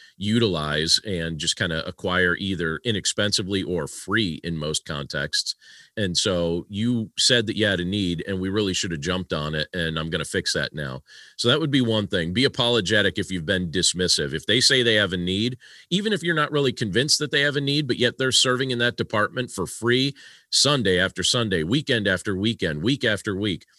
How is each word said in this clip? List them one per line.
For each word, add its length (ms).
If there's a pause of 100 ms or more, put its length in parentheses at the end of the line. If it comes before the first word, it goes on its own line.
(160)
utilize 880
and 320
just 200
kinda 300
acquire 480
either 480
inexpensively 800
or 240
free 560
in 140
most 300
contexts. 680 (440)
And 180
so 540
you 480
said 280
that 120
you 80
had 140
a 40
need 420
and 140
we 80
really 240
should 180
have 120
jumped 320
on 200
it, 200
and 240
I'm 100
gonna 160
fix 300
that 180
now. 300 (340)
So 120
that 120
would 100
be 120
one 240
thing. 260
Be 120
apologetic 720
if 120
you've 140
been 260
dismissive. 640
If 140
they 160
say 200
they 120
have 180
a 60
need, 400 (320)
even 240
if 80
you're 120
not 180
really 200
convinced 460
that 140
they 100
have 140
a 40
need, 260
but 120
yet 180
they're 160
serving 380
in 80
that 180
department 540
for 160
free, 480 (340)
Sunday 500
after 240
Sunday, 420
weekend 440
after 260
weekend, 480
week 220
after 320
week, 300 (120)